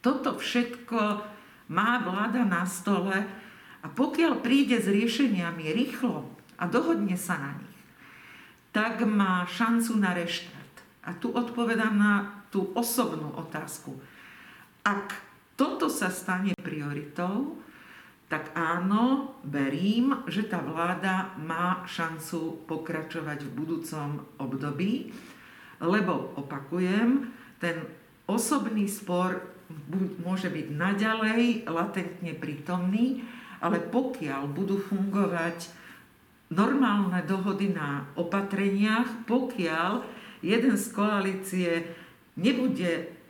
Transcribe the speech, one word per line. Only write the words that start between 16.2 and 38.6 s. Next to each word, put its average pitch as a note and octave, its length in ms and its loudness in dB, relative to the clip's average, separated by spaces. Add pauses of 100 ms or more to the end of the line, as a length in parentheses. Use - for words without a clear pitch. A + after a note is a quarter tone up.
prioritou, D#3 1040 -4 (680)
tak D3+ 320 -4
áno, G3 880 2
verím, F#3 800 0
že F#3 160 -2
tá F3+ 160 -2
vláda F3 800 -2
má F3 480 -2
šancu D#3+ 800 -6
pokračovať D#3 800 -6
v - 80 -10
budúcom D#3 640 -4 (160)
období, C#3+ 800 -4 (640)
lebo, F3 560 0
opakujem, F#3 960 0 (320)
ten E3 240 -2 (400)
osobný G#3+ 640 0
spor F3+ 560 -2 (240)
bu-, D#3+ 400 -2 (160)
môže F#3 240 -2
byť D#3 240 -4
naďalej A3 960 2
latentne E3+ 640 -4
prítomný, F3+ 880 0 (400)
ale E3+ 160 2
pokiaľ D#3 720 -2
budú G3 240 0
fungovať F#3+ 960 0 (800)
normálne G3+ 720 4
dohody F#3+ 480 0
na C#3+ 480 -2
opatreniach, G3 1040 2